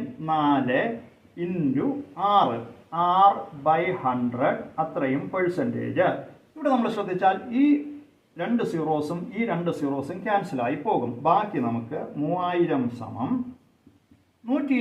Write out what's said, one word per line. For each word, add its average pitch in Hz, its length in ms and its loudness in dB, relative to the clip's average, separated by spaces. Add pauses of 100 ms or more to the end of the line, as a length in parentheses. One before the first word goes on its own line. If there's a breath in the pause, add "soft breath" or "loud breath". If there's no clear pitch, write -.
(300)
നാല് 143 540 2 (640)
into 151 420 0 (480)
ആറ്, 127 240 4 (720)
R - 20 4 (320)
by 156 160 4 (220)
ഹൺഡ്രഡ്, 123 580 0 (240)
അത്രയും 139 480 -2
പെർസെൻറ്റേജ്. 139 760 0 (460)
ഇവിടെ 294 220 -2
നമ്മൾ 233 220 2
ശ്രദ്ധിച്ചാൽ 185 400 0 (240)
ഈ 294 40 6 (760)
രണ്ട് 220 280 0
സീറോസും 156 500 -2 (180)
ഈ 233 120 0
രണ്ട് 170 200 -2 (100)
സീറോസും 139 440 -4
ക്യാൻസലായി 143 600 -2
പോകും. 139 260 0 (140)
ബാക്കി 180 420 0
നമുക്ക് 117 320 -6 (220)
മൂവായിരം 170 640 0 (160)
സമം 110 300 -6 (1200)
നൂറ്റി 277 320 0